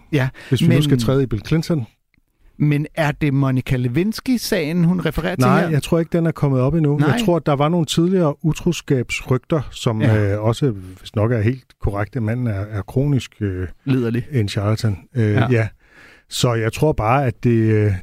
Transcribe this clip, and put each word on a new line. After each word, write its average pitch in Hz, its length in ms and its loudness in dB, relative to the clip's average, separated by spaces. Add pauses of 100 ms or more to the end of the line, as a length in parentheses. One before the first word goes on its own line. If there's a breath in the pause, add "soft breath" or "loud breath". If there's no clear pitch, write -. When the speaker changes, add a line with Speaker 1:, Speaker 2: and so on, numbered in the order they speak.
(120)
Speaker 1:
Ja, 131 160 0 (200 loud breath)
Speaker 2:
Hvis 117 140 0
vi 170 60 4
Speaker 1:
men - 80 6
Speaker 2:
nu 147 60 4
skal 139 160 2
træde 131 240 2
i 131 40 0
Bill 107 200 -4
Clinton. 156 400 -2 (760)
Speaker 1:
Men 147 340 2
er 147 180 0
det 143 220 -2
Monica 131 420 0
Lewinsky-sagen, 170 1080 -2
hun 175 160 2
refererer 165 380 -4
Speaker 2:
Nej, 127 220 4
Speaker 1:
til 175 60 0
her? 160 60 -2
Speaker 2:
jeg 139 100 2
tror 170 160 0
ikke, 170 200 0
den 170 80 0
er 160 60 0
kommet 135 280 0
op 135 140 0
endnu. 147 240 2
Speaker 1:
Nej. 147 120 2
Speaker 2:
Jeg 233 140 0
tror, 175 140 2
der 151 140 0
var 143 160 2
nogle 170 180 0
tidligere 170 580 0
utroskabsrygter, 143 1160 -2 (100)
som, 110 320 -2
Speaker 1:
Ja. 107 320 2
Speaker 2:
øh, 107 80 -4
også, 117 280 0
hvis 92 440 -12
nok 110 180 2
er 113 80 0
helt 123 240 0 (180)
korrekte, 104 380 -4
manden 117 260 -2
er, 101 140 -4
er 104 220 -6
kronisk, 135 580 -2
øh, 92 280 -4 (160)
Speaker 1:
Liderlig. 117 480 -2
Speaker 2:
en 110 160 0
charlatan. 104 500 -2 (160)
Øh, 110 180 0
Speaker 1:
Ja. 123 180 2
Speaker 2:
ja. 113 180 2 (600 loud breath)
Så 120 240 0
jeg 113 180 0
tror 151 200 0
bare, 127 340 0
at - 180 -4
det, 120 60 4
øh, 110 420 2 (100)